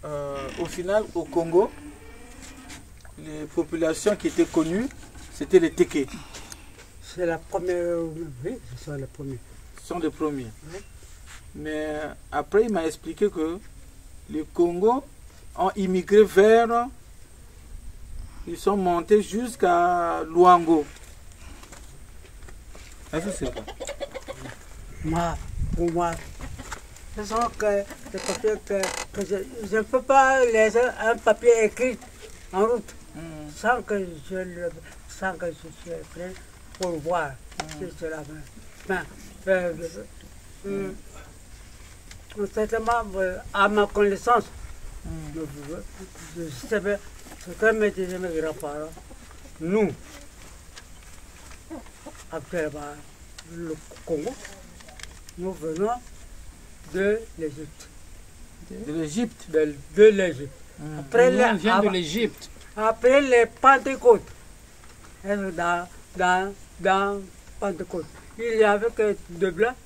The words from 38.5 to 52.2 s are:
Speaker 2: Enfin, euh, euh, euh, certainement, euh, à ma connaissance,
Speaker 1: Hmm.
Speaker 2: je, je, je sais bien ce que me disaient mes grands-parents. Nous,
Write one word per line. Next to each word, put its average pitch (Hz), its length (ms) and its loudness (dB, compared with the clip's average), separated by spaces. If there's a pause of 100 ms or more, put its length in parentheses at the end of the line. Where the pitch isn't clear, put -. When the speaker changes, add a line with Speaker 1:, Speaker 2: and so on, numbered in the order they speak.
Speaker 2:
Enfin, 180 180 -2 (460)
euh, 180 240 2 (920)
euh, 98 280 -6 (1500)
euh, 202 160 -2
certainement, 226 480 0 (140)
euh, 190 200 0 (160)
à 202 160 4
ma 208 200 4
connaissance, 208 560 2 (600)
Speaker 1:
Hmm. 170 60 -10 (240)
Speaker 2:
je, 165 60 -8 (960)
je, 170 80 -8
je 147 240 -12
sais 214 100 0
bien 196 200 0 (460)
ce 185 60 -12
que 214 220 4
me 214 180 2
disaient 185 300 -4
mes 170 200 -2
grands-parents. 156 520 -6 (680)
Nous, 185 300 2 (2500)